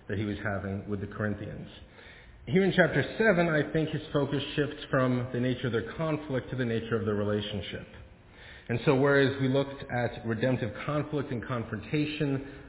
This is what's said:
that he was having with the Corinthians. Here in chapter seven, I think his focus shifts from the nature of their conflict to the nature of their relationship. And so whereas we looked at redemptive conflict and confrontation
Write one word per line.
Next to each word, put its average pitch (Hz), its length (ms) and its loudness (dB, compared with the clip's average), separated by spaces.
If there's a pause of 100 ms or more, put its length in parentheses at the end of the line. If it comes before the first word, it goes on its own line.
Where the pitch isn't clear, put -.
that 101 80 -2
he 104 80 0
was 104 180 -2
having 98 460 -4
with 104 100 -4
the 101 80 -6
Corinthians. 85 640 -6 (800)
Here 185 180 4
in 180 100 4
chapter 156 260 6 (160)
seven, 180 300 4
I 151 240 4
think 156 200 0
his 147 100 -4 (100)
focus 143 320 2 (140)
shifts 143 340 -2
from 127 400 2
the 120 80 -2
nature 127 280 0
of 117 40 0
their 113 240 0
conflict 151 540 -2
to 127 80 -4
the 127 80 0
nature 113 320 0
of 104 80 0
their 104 100 2
relationship. 104 720 -2 (840)
And 117 140 0
so 143 120 6
whereas 139 440 6
we 131 80 2
looked 139 420 0
at 120 360 -2
redemptive 113 480 0 (120)
conflict 147 460 -2
and 120 100 -4
confrontation 135 1040 -2 (240)